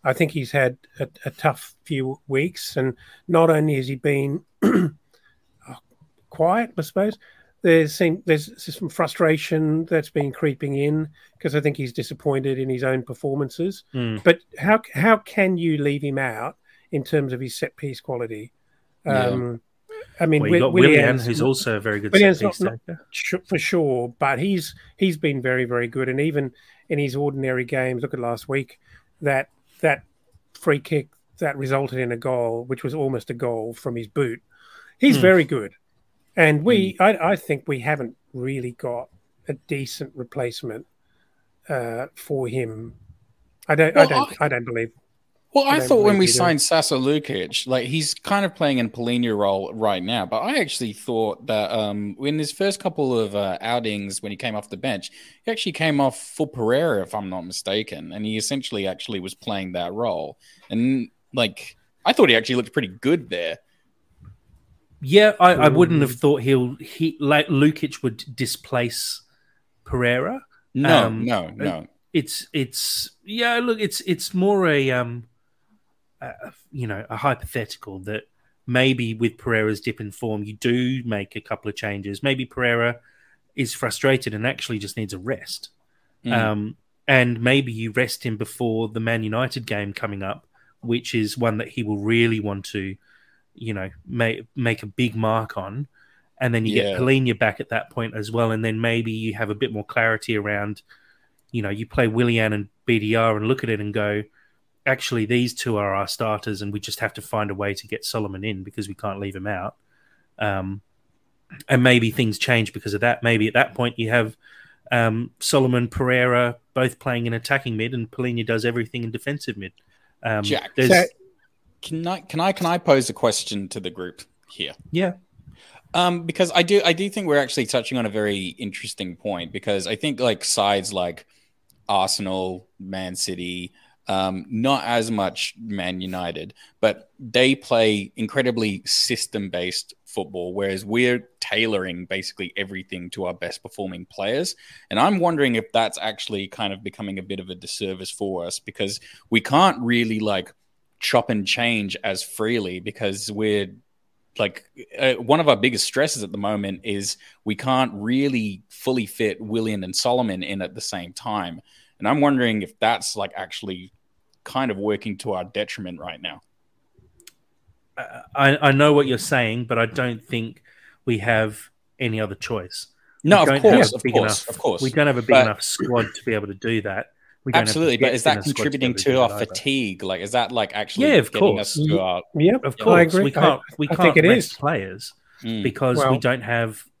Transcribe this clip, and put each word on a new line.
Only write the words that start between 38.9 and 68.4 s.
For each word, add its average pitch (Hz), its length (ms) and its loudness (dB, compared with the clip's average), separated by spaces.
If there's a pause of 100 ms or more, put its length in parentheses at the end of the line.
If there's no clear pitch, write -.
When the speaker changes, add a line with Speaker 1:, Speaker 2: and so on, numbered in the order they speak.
Speaker 1:
a 147 60 -4
decent 135 640 -8
replacement, 123 720 -8 (840)
uh, 120 460 -4
for 135 320 -4
him. 113 460 -6 (720)
I 151 80 2
don't, 160 220 4
I - 80 10
Speaker 3:
Well, - 20 6
Speaker 1:
don't, - 340 0
Speaker 3:
I 151 40 4
Speaker 1:
I - 20 2
don't 120 160 -2
believe 117 280 -4 (640)
Speaker 3:
Well, 277 120 4
Speaker 1:
I 277 40 4
Speaker 3:
I 302 100 4
Speaker 1:
don't - 80 0
Speaker 3:
thought 233 160 8
when 208 120 8
Speaker 1:
believe 196 40 4
Speaker 3:
we 185 60 6
Speaker 1:
either. 175 80 4
Speaker 3:
signed 165 280 4
Sasa 160 320 2
Lukic, 131 720 -2
like, 127 220 -2
he's 151 260 -2
kind 202 320 0
of 185 80 -4
playing 143 240 0
in 117 120 0
Polina 120 460 0
role 98 380 0
right 104 300 0
now, 107 240 -2
but 110 140 -2
I 254 180 -2
actually 127 340 -4
thought 113 540 -4
that, 107 240 0
um, 104 480 -4
in 147 180 -4
his 147 140 -4
first 196 280 -2
couple 135 400 -2
of, 104 160 -2
uh, 98 240 -2
outings 104 640 -4
when 104 100 -8
he 98 40 -8
came 110 200 -6
off 104 140 -8
the 95 80 -10
bench, 104 320 -6 (340)
he 226 80 -4
actually 220 200 -4
came 151 280 0
off 135 200 0
for - 280 -6
Pereira, 123 540 0
if 90 140 -8
I'm 101 140 -6
not 92 120 -8
mistaken, 90 720 -6
and 107 120 -8
he 110 120 -4
essentially 107 480 -4
actually 95 340 -6
was 92 140 -10
playing 95 380 -6
that 87 200 -6
role. 98 460 -6 (320)
And, 123 400 0 (240)
like, 117 440 -2 (280)
I - 80 6
thought 185 160 8
he 117 60 8
actually 117 200 2
looked 123 180 -2
pretty 117 160 -2
good 135 400 -2
there. 85 280 -4 (1400)
Speaker 2:
Yeah, 202 380 6
I, 180 140 10
I 151 160 8
wouldn't 165 300 6
Speaker 1:
Mm. - 20 4
Speaker 2:
have 131 140 2
thought 143 260 4
he'll, 127 360 2
he, - 420 -4
like, 147 280 4
Lukic 143 540 2
would 120 220 -4 (120)
displace - 840 -4 (600)